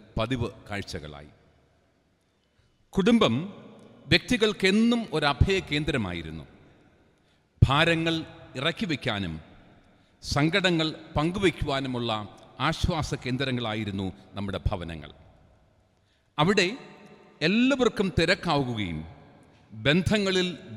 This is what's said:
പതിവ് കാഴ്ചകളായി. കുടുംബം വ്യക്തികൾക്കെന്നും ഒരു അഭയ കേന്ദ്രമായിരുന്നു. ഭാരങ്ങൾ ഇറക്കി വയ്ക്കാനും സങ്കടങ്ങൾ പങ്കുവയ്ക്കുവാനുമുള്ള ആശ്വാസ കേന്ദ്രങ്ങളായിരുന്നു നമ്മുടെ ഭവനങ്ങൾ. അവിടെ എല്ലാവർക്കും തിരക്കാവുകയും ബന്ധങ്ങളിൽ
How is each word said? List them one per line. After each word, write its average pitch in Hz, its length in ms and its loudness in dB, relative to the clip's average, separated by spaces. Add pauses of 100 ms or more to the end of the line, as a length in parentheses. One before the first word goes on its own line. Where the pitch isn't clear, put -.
(180)
പതിവ് 117 320 -2 (200)
കാഴ്ചകളായി. 76 600 -10 (1600)
കുടുംബം 196 400 6 (760)
വ്യക്തികൾക്കെന്നും 214 880 2 (140)
ഒരു 151 100 0
അഭയ 185 340 2 (100)
കേന്ദ്രമായിരുന്നു. 90 760 -4 (1200)
ഭാരങ്ങൾ 165 480 2 (440)
ഇറക്കി 165 320 -2
വയ്ക്കാനും 101 420 -2 (1000)
സങ്കടങ്ങൾ 165 540 2 (280)
പങ്കുവയ്ക്കുവാനുമുള്ള 143 960 -2 (560)
ആശ്വാസ 160 460 -2 (100)
കേന്ദ്രങ്ങളായിരുന്നു 113 840 -4 (320)
നമ്മുടെ 98 300 -6
ഭവനങ്ങൾ. 82 440 -6 (1300)
അവിടെ 190 240 4 (800)
എല്ലാവർക്കും 240 600 2 (100)
തിരക്കാവുകയും 139 840 0 (720)
ബന്ധങ്ങളിൽ 185 760 2 (300)